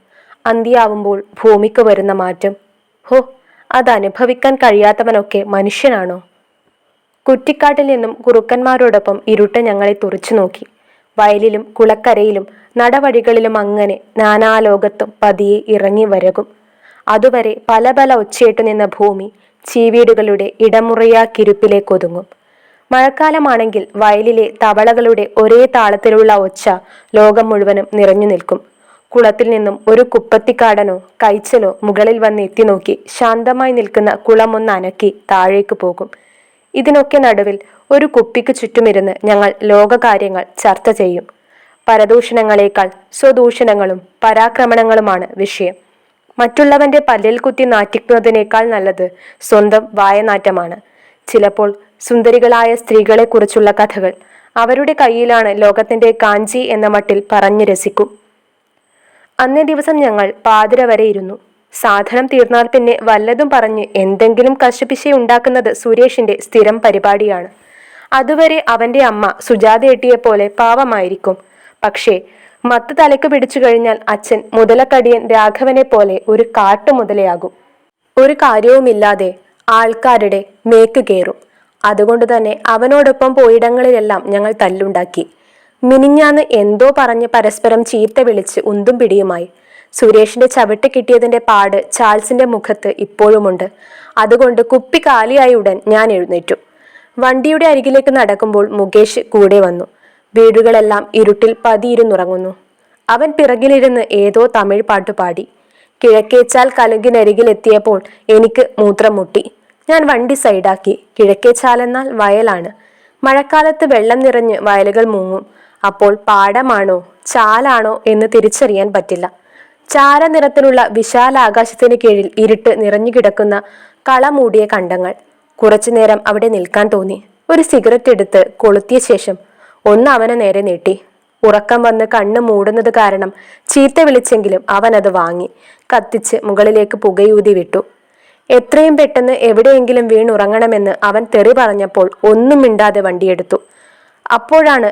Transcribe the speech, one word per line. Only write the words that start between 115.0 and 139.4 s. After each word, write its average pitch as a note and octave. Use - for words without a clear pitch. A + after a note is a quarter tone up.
മുങ്ങും. F#3+
അപ്പോൾ G3+
പാടമാണോ G3+
ചാലാണോ A3+
എന്ന് G#3+
തിരിച്ചറിയാൻ G#3
പറ്റില്ല. F#3+
ചാരനിറത്തിലുള്ള C#4+
വിശാല A#3+
ആകാശത്തിന് A#3
കീഴിൽ G#3
ഇരുട്ട് A3
നിറഞ്ഞുകിടക്കുന്ന G#3
കള C4
മൂടിയ A3
കണ്ടങ്ങൾ. F3+
കുറച്ചുനേരം G#3+
അവിടെ G#3+
നിൽക്കാൻ G#3
തോന്നി. G3+
ഒരു E4
സിഗരറ്റ് A#3+
എടുത്ത് G3
കൊളുത്തിയ G#3
ശേഷം F#3+
ഒന്ന് A3+
അവനെ A#3
നേരെ G3
നീട്ടി. F#3+
ഉറക്കം G#3+
വന്ന് A3+
കണ്ണ് G#3+
മൂടുന്നത് G#3+
കാരണം G3
ചീത്ത C#4
വിളിച്ചെങ്കിലും A#3
അവൻ G#3+
അത് G3
വാങ്ങി F3
കത്തിച്ച് A3
മുകളിലേക്ക് G#3
പുകയൂതി G#3
വിട്ടു. F#3
എത്രയും D4
പെട്ടെന്ന് C4
എവിടെയെങ്കിലും A#3+